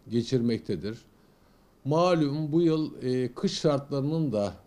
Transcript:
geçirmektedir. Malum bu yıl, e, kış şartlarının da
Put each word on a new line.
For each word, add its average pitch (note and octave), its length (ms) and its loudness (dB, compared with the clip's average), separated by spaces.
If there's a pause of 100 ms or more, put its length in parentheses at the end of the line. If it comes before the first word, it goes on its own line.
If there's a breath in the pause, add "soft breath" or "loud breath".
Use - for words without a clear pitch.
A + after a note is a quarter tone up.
geçirmektedir. A2+ 920 0 (840 soft breath)
Malum D#3 680 2
bu E3+ 100 4
yıl, D#3 400 0
e, B2+ 320 -2
kış G3 180 -2
şartlarının C#3+ 800 0
da G2+ 200 0 (140)